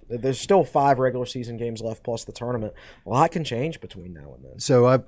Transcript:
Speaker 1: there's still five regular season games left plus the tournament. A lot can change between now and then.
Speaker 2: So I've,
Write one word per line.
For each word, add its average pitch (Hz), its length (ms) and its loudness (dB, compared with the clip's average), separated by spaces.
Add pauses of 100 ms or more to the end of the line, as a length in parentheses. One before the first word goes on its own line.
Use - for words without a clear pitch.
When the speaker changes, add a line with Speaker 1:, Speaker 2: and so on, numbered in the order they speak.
Speaker 1:
there's 120 320 -4
still 196 240 4
five 139 340 2
regular 127 280 0
season 117 320 -10
games 113 240 -8
left 113 200 -8
plus 117 220 -6
the - 80 -14
tournament. 117 400 -6 (340)
A - 40 -10
lot 143 220 4
can 165 120 -4
change 135 380 -6
between 90 320 -16
now 71 220 -18
and 64 100 -20
then. 65 160 -18
Speaker 2:
So 123 240 6
I've, 127 220 4